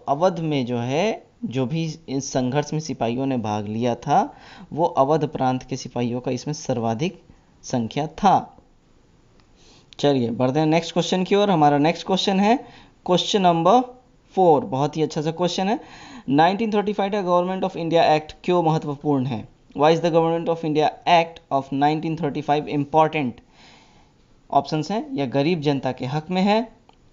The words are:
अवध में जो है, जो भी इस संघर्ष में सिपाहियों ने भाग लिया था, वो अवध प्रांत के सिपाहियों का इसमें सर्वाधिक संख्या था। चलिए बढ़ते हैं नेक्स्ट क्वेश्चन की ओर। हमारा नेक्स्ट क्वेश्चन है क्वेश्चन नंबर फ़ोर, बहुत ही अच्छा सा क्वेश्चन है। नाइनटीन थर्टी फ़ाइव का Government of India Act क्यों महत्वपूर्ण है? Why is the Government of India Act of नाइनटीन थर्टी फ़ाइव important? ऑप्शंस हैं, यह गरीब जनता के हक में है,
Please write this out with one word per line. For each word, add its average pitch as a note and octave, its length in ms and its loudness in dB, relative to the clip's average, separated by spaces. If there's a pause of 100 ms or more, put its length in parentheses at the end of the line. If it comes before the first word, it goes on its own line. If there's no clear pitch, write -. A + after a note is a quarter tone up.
अवध E3+ 300 0
में D3 280 -2
जो A#2+ 120 -2
है, D3+ 540 -2 (120)
जो C3 220 -2
भी D#3+ 320 -4 (100)
इस C3+ 240 -6
संघर्ष C3+ 400 -2
में D#3 80 -2
सिपाहियों B2+ 460 -4
ने C3+ 100 -2
भाग G#2+ 300 -4
लिया A2+ 280 -2
था, F3 400 0 (380)
वो D#3+ 120 0
अवध D3 440 2
प्रांत B2+ 340 -2
के C3+ 140 -8
सिपाहियों B2 440 -6
का B2+ 100 -6
इसमें B2+ 240 -6
सर्वाधिक A#2+ 680 -4 (400)
संख्या B2+ 440 -4
था। - 500 0 (1400)
चलिए C3 320 2
बढ़ते B2+ 280 0
हैं D#3 80 2
नेक्स्ट D#3+ 260 0
क्वेश्चन F#3 320 0
की G3 100 0
ओर। G#3 160 4
हमारा D3 280 4
नेक्स्ट E3 280 0
क्वेश्चन F#3+ 340 0
है G#3+ 160 4 (500)
क्वेश्चन F3+ 360 2
नंबर F3 380 6 (540)
फ़ोर, E3 300 6
बहुत C#3 320 -2
ही D#3 60 0
अच्छा D3+ 200 -2
सा D#3+ 80 -2
क्वेश्चन F3 380 -2
है। C4+ 120 -2 (480)
नाइनटीन F#3+ 440 2
थर्टी G#3 200 0
फ़ाइव G3 200 -4
का G#3 100 -2
Government F3+ 480 0
of - 60 -10
India D#3+ 440 4
Act - 140 -12 (100)
क्यों F3+ 180 2
महत्वपूर्ण D3 640 0
है? A2+ 220 -8 (300)
Why D3+ 180 6
is D#3 40 -2
the E3 120 0
Government E3 360 2
of E3 160 -2
India D3+ 240 2 (200)
Act E3 320 2 (120)
of C3+ 200 -4
नाइनटीन D#3 440 0
थर्टी D3+ 260 -4
फ़ाइव D3 240 0
important? D3 680 0 (1160)
ऑप्शंस - 400 -2
हैं, C4+ 220 -6
यह C#3 140 -2
गरीब C#3+ 340 0
जनता C#3 320 -2
के B2 140 -10
हक D3+ 240 -6
में F#3 120 0
है, G#3+ 300 0 (400)